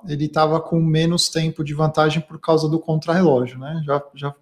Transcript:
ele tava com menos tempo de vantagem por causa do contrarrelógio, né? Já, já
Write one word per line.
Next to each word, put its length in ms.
ele 220
tava 300
com 220
menos 480
tempo 340
de 100
vantagem 480
por 180
causa 280
do 120
contrarrelógio, 800
né? 260
Já, 160
já 260